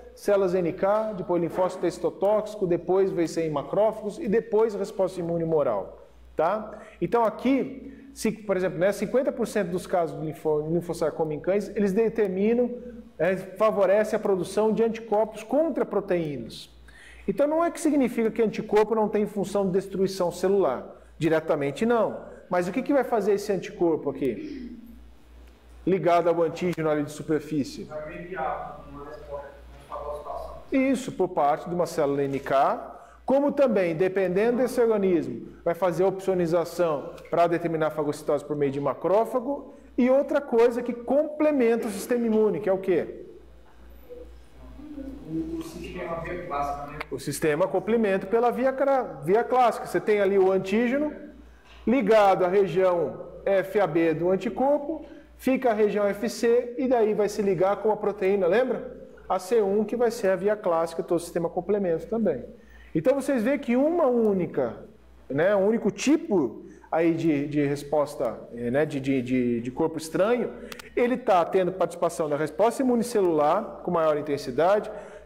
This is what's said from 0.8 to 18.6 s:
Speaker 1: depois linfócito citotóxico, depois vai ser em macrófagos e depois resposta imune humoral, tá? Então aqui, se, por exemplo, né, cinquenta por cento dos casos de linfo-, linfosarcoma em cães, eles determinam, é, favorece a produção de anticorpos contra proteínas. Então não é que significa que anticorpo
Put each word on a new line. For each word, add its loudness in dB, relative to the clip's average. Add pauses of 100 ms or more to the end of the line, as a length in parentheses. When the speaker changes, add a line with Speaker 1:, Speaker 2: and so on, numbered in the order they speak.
Speaker 1:
depois -2
linfócito 0
citotóxico, 0
depois 2
vai 0
ser -2
em -4
macrófagos -2
e -6
depois 2
resposta -4
imune -2
humoral, 0 (300)
tá? -2 (220)
Então 2
aqui, -2
se, -4
por -4
exemplo, -2
né, 2
cinquenta 0
por -4
cento -2
dos -6
casos -2
de -6
linfo-, -2 (100)
linfosarcoma -2
em -6
cães, 0
eles 0
determinam, 2 (480)
é, 2
favorece 2
a 0
produção 0
de 2
anticorpos 0
contra 0
proteínas. -4 (580)
Então 2
não 2
é 0
que -8
significa 2
que 0
anticorpo 2